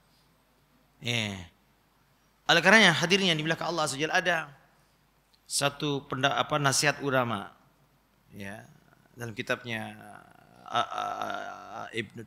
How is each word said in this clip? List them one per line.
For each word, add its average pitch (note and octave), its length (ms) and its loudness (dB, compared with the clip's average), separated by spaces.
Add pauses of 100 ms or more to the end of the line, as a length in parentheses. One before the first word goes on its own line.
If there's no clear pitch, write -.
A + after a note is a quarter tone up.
(1000)
Ya. G#2 480 -4 (960)
Oleh E3 160 6
karenanya, F#3+ 320 8
hadirin F3 400 2
yang D3+ 80 0
dimuliakan D#3+ 320 -2
Allah D#3+ 160 0
Azza C3+ 80 -6
wa C#3+ 80 -6
Jalla, D#3 160 0
ada F3 160 0 (1120)
satu C#3+ 560 -2
penda-, C3+ 320 0
apa, D3 240 2
nasihat C#3 400 2
ulama, A#2+ 480 0 (800)
ya, G2+ 320 -14 (560)
dalam A#2 160 -10
kitabnya, A2+ 640 -6 (720)
a, A#2 120 0
a, G#2 220 -6
a, G#2 260 -6 (600)
Ibnu A2+ 380 -8